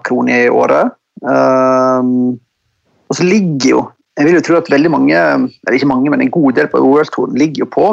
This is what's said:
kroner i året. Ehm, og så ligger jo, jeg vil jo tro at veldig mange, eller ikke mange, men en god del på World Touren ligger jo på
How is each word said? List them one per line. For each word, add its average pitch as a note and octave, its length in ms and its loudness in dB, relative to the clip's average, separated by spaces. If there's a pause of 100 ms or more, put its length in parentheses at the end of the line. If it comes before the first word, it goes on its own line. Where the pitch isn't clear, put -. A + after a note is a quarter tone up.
kroner B2 460 0
i - 20 0
året. C3+ 400 2 (320)
Ehm, C3 1120 0 (760)
og - 60 -4
så - 80 -4
ligger F3 480 0
jo, - 140 0 (340)
jeg D3 80 2
vil F3 80 4
jo D#3+ 80 2
tro E3+ 160 0
at E3 100 -4
veldig D3 220 2
mange, C#3 240 0
eller C#3 640 -2
ikke C#3+ 80 -2
mange, C3+ 240 0
men C3 100 -2
en C3 140 0
god C3+ 220 2
del D3 100 0
på B2+ 160 -2
World D3 320 2
Touren D3 240 -4
ligger D3 240 -2
jo - 80 -6
på D3 220 0